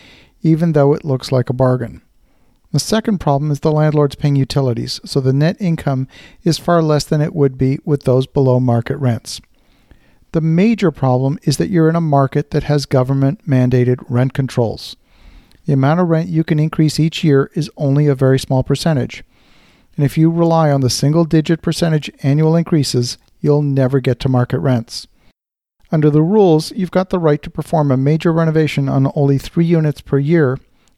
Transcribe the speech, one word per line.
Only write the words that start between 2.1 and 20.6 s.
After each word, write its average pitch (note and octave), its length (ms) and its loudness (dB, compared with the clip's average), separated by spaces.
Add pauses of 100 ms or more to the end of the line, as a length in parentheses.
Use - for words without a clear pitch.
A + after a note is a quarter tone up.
The D#3 80 -2
second A3 400 -2
problem D3 320 -2
is C#3+ 100 -4
the D#3 120 0
landlord's D3+ 440 0
paying C#3+ 200 0
utilities, B2+ 640 -2
so - 180 -2
the C3 120 0
net D3+ 260 0
income D3 480 -2 (380)
is E3 140 0
far E3+ 240 0
less D3+ 220 0
than D3+ 180 -2
it D3+ 120 -4
would C#3 220 0
be C3 300 0
with D3 160 -2
those C3 240 2
below B2+ 340 0
market A#2+ 380 -2
rents. A#2+ 420 -4 (920)
The E3 100 0
major F3+ 480 2
problem C3+ 540 -2
is C#3+ 120 0
that E3+ 140 -4
you're D#3+ 180 2
in D#3+ 80 0
a E3+ 60 0
market C#3+ 480 0
that D3 140 -4
has D3 200 -2
government-mandated B2+ 1300 0
rent B2+ 240 0
controls. - 640 -4 (680)
The D#3 80 -2
amount C#3 280 2
of F3+ 80 0
rent E3 200 0
you D#3+ 160 0
can D#3 140 0
increase D#3 420 0
each D#3+ 240 -2
year C#3+ 300 2
is D3+ 240 -4
only D3 280 2
a C#3+ 80 2
very C3 240 2
small C3 240 -2
percentage. C#3+ 640 -4 (720)
And C#3+ 80 0
if C#3 140 -2
you D#3+ 120 4
rely E3 400 2